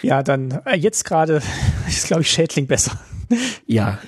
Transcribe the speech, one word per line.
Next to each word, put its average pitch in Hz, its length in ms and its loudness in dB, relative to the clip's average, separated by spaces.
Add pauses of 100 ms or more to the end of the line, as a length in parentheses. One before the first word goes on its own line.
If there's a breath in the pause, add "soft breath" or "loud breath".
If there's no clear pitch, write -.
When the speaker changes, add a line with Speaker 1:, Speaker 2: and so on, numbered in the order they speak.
Speaker 1:
Ja, 139 180 2
dann, 135 300 -2 (140)
äh, 254 100 0
jetzt 185 300 0
gerade 160 360 2 (240 loud breath)
<laughs> - 220 0
ist, - 180 -2
glaub 180 160 2
ich, - 80 0
Schädling 151 380 2
besser. - 240 2 (760 loud breath)
Speaker 2:
Ja, 104 320 2 (100)